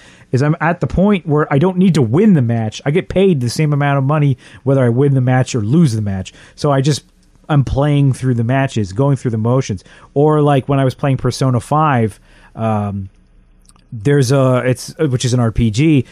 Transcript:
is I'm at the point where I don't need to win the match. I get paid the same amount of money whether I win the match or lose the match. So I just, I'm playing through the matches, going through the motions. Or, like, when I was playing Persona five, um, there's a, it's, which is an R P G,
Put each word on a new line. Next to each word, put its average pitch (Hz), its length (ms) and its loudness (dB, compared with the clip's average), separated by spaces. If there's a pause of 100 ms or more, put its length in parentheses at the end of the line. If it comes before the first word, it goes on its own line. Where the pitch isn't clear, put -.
(320)
is 123 100 0
I'm 151 180 2
at 170 220 -2
the 147 60 -2
point 190 400 0
where 151 260 0
I 143 60 2
don't 180 180 2
need 185 160 4
to 151 80 2
win 165 320 2
the 147 80 4
match. 113 420 -4
I 139 60 -4
get 170 200 -2
paid 185 320 0
the 120 80 -2
same 151 240 -2
amount 143 260 0
of 135 40 0
money 143 360 0 (240)
whether 135 200 2
I 120 60 4
win 135 240 2
the 131 80 0
match 127 320 0
or 120 80 -2
lose 127 320 2
the 110 80 -2
match. 98 320 -6 (220)
So 147 160 -2
I 135 100 0
just, 143 220 -2 (440)
I'm 143 160 2
playing 139 500 0
through 131 200 -4
the 117 100 -2
matches, 120 480 -2
going 135 260 0
through 123 140 -6
the 113 60 -4
motions. 117 460 -2 (320)
Or, 151 260 2
like, 143 260 0
when 139 120 0
I 139 40 0
was 127 120 -2
playing 135 220 -2
Persona 127 420 -2
five, 139 600 0 (360)
um, 104 540 -4 (840)
there's 127 400 0
a, 131 340 2
it's, - 320 -4
which 131 280 -2
is 117 80 -2
an 127 60 2
R 113 120 0
P 117 180 0
G, 139 420 2